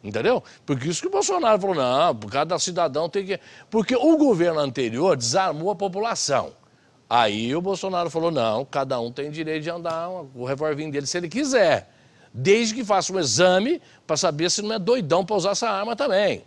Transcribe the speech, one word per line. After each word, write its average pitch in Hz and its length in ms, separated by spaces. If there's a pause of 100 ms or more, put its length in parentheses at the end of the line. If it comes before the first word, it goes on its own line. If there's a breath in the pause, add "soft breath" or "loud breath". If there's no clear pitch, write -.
Entendeu? 120 400 (220 loud breath)
Porque 139 240
isso 170 120
que - 60
o 381 40
Bolsonaro 359 480
falou, 190 160
"Não, 135 400 (140)
cada 151 300
cidadão 165 480
tem 196 180
que." 190 140 (300 loud breath)
Porque 220 260
o 311 220
governo 175 420
anterior 135 560
desarmou 156 560
a 202 40
população. 185 760 (580 soft breath)
Aí 117 460
o 170 60
Bolsonaro 180 480
falou, 165 200
"Não, 120 360
cada 135 340
um 117 120
tem 147 200
direito 156 320
de 160 60
andar 170 400
o 135 340
revolvinho 147 480
dele 139 160
se - 100
ele 175 120
quiser. 202 600 (440 soft breath)
Desde 214 400
que 247 100
faça 190 300
um 190 60
exame 180 640 (240 soft breath)
pra 156 120
saber 165 320
se 202 120
não 214 120
é 220 60
doidão 185 440
pra 196 140
usar 185 140
essa 240 180
arma 214 260
também." 202 520